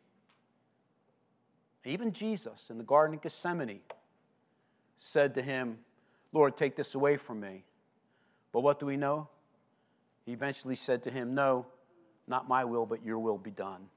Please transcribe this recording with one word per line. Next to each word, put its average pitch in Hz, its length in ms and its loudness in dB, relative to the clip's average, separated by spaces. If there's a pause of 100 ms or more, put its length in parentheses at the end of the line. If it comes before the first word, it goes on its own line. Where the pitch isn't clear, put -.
(1800)
Even 190 280 -4
Jesus 196 580 -6
in 113 80 -12
the 113 60 -10
Garden 156 320 6
of 151 60 -12
Gethsemane 156 600 -6 (1160)
said 143 360 2
to 131 80 -2
him, 127 420 -4 (460)
"Lord, 143 260 6
take 139 200 0
this - 180 -4
away 143 220 4
from 117 240 -10
me." 95 240 -14 (880)
But 120 80 2
what 143 180 4
do 147 80 -6
we 139 100 -2
know? 147 320 -2 (960)
He 117 80 -8
eventually 131 420 -4
said 123 300 0
to 127 60 -6
him, 123 240 -4
"No, 135 320 4 (600)
not 127 220 -4
my 127 160 4
will, 117 220 0
but 110 160 -4
your 113 160 -4
will 110 200 0
be 98 140 -12
done." 95 440 -10